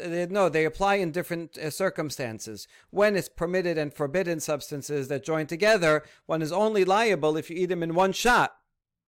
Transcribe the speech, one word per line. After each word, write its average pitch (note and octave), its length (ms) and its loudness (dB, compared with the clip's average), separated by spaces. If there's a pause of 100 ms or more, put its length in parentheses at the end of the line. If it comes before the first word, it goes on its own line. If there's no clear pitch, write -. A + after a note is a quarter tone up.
uh, F3 260 -4
no, F#3+ 200 4
they D#3 160 2
apply G3 320 2
in F3 160 0
different, E3+ 440 -6
uh, D3+ 140 -6
circumstances. B2+ 960 -6 (240)
When G3+ 240 2
it's E3+ 140 -2
permitted F3 500 -2
and D3 160 -4
forbidden E3 460 -2
substances C#3+ 680 -6
that C#3 180 -6
join D#3 220 -2
together, E3+ 560 4 (240)
one D#3+ 160 -2
is D3+ 80 -4
only G#3 340 2
liable F3+ 520 2
if D3+ 120 -6
you E3 80 -8
eat F3+ 100 0
them F3 180 -2
in E3 100 -2
one F#3+ 180 4
shot, A3+ 440 2 (520)